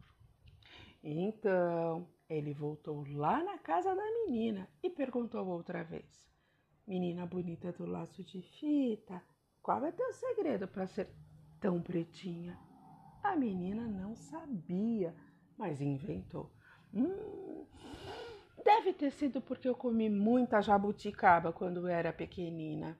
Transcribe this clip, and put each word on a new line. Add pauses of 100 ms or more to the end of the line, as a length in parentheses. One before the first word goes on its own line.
(1000)
Então, (200)
ele
voltou
lá
na
casa
da (200)
menina (140)
e
perguntou
outra
vez: (560)
"Menina
bonita
do
laço
de
fita, (400)
qual
é
teu
segredo
pra
ser (520)
tão
pretinha?" (640)
A
menina
não
sabia, (400)
mas
inventou: (400)
"Hum, (960)
deve
ter
sido
porque
eu
comi
muita
jabuticaba
quando
era
pequenina."